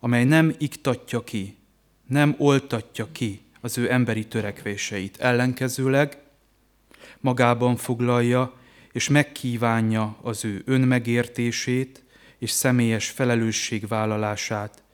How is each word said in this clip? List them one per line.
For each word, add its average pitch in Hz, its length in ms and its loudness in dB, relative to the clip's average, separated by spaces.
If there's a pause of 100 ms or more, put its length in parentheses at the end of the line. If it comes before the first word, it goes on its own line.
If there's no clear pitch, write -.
amely 120 240 2
nem 160 340 4
iktatja 127 640 -4
ki, 101 320 -8 (500)
nem 143 320 2
oltatja 135 720 0
ki 104 300 -6 (180)
az - 180 -6
ő 120 140 0
emberi 110 340 2
törekvéseit. 101 920 -6
Ellenkezőleg 131 1000 0 (1000)
magában 123 560 2
foglalja 120 800 0 (380)
és - 160 -4
megkívánja 113 1120 0
az 113 220 -6
ő 101 200 -6
önmegértését 123 1400 0 (360)
és 120 120 -6
személyes 117 580 2
felelősségvállalását, 107 1700 -2 (100)